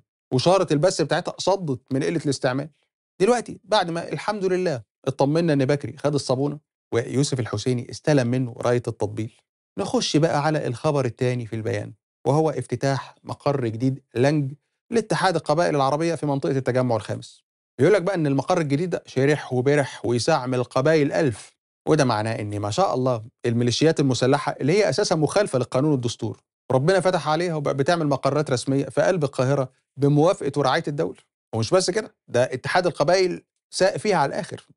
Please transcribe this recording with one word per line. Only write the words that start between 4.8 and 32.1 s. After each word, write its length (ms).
اطمنا 460
إن 120
بكري 320
خد 180
الصابونة 440
ويوسف 460
الحسيني 500
استلم 360
منه 340
راية 160
التطبيل. 560
نخش 380
بقى 280
على 220
الخبر 380
التاني 420
في 100
البيان، 360
وهو 240
افتتاح 640
مقر 440
جديد 340
لنج 380
لاتحاد 460
القبائل 400
العربية 380
في 120
منطقة 260
التجمع 440
الخامس. 460
بيقول 160
لك 80
بقى 120
إن 120
المقر 340
الجديد 300
ده 160
شرح 460
وبرح 540
ويسعمل 520
القبائل 540
ألف، 400
وده 160
معناه 360
إن 200
ما 100
شاء 240
الله 300
الميليشيات 540
المسلحة 600
اللي 120
هي 160
أساسًا 260
مخالفة 440
للقانون 340
والدستور، 480
ربنا 280
فتح 280
عليها 260
وبقى 200
بتعمل 320
مقرات 440
رسمية 340
في 180
قلب 220
القاهرة 480
بموافقة 600
ورعاية 320
الدولة. 300
ومش 160
بس 200
كده، 240